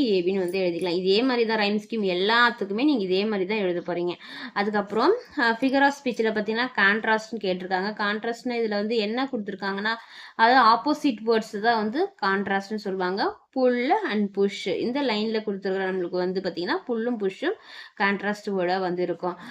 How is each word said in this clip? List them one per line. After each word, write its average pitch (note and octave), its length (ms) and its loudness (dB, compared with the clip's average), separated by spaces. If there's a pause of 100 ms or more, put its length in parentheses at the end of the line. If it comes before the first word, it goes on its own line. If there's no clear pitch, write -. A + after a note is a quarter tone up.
ஏ F#3+ 160 4
பின்னு F#3+ 160 0
வந்து F3+ 200 -2
எழுதிக்கலாம். F3 400 0
இதே F#3+ 240 2
மாதிரி B3 240 2
தான் A3 120 0
ரைம் G#3 220 0
ஸ்கீம் G#3+ 280 -4
எல்லாத்துக்குமே G#3 760 0
நீங்க C4+ 200 2
இதே F#3 200 2
மாதிரி G#3 220 0
தான் G#3+ 120 -2
எழுத F3+ 220 0
போறீங்க. F3 320 -4 (400)
அதுக்கப்புறம், G#3 600 0 (240)
அ, A#3 140 2
ஃபிகர் C4+ 320 2
ஆஃப் C#4 100 4
ஸ்பீச்ல A3 360 -2
பாத்தீங்கன்னா, A3 460 -2
கான்ட்ராஸ்ட்னு G#3+ 640 2
கேட்டிருக்காங்க. F#3 540 -2
கான்ட்ராஸ்ட்னா A3+ 600 -4
இதுல A3 180 0
வந்து G#3+ 220 -2
என்ன A3+ 280 0
கொடுத்துருக்காங்கன்னா, G3+ 680 -4 (420)
அதாவது A#3+ 300 6
ஆப்போசிட் A#3+ 580 2
வேர்ட்ஸ் A3 360 0
தான் A3+ 160 4
வந்து A3 260 0 (200)
கான்ட்ராஸ்ட்னு G3 640 0
சொல்லுவாங்க. F#3+ 380 -2 (280)
pull B3 280 4 (260)
and G#3+ 260 0
push. G3 480 0
இந்த A#3+ 240 -2
லைன்ல A3 380 0
கொடுத்துருக்கிற G3 460 -2
நம்மளுக்கு F3+ 320 -2
வந்து F#3 220 -2
பாத்தீங்கன்னா, F#3 420 -4
புல்லும் A#3 360 -2
புஷ்ஷும் G#3 380 -4 (400)
கான்ட்ராஸ்ட் G3+ 520 -2
வேர்டா F#3 300 0
வந்து F3+ 240 -2
இருக்கும். F3 320 -2 (160)